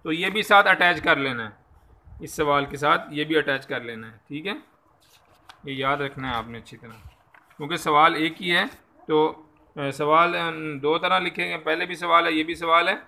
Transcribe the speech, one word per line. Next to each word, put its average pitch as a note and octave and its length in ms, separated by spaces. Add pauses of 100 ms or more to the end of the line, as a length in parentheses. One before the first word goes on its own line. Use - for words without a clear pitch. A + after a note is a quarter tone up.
تو E3 100
یہ F3+ 180
بھی G#3 120
ساتھ G3+ 260
اٹیچ F3 340
کر D#3 140
لینا B2 320
ہے، - 20 (720)
اس D3 160
سوال C#3+ 280
کے C#3+ 120
ساتھ D3+ 340
یہ D3 140
بھی D#3 140
اٹیچ C#3 280
کر C3 140
لینا A2+ 320
ہے، A2 40 (120)
ٹھیک D3 180
ہے، G3+ 80 (1080)
یہ C#3 80
یاد C3+ 240
رکھنا C3+ 340
ہے A#2+ 60
آپ A2+ 120
نے A#2 100
اچھی A2 180
طرح، A2+ 320 (480)
کیونکہ D#3 200
سوال E3 380
ایک D#3+ 280
ہی F3 140
ہے، F#3+ 80 (420)
تو، D#3 360 (340)
اے، C#3 160
سوال، D#3 420
اے، D#3+ 440
دو D3+ 200
طرح F3+ 200
لکھے F3 300
گئے، E3+ 100
پہلے D#3+ 280
بھی F3 80
سوال E3+ 320
ہے، E3+ 60
یہ D#3 120
بھی E3 100
سوال E3+ 340
ہے G3 60 (140)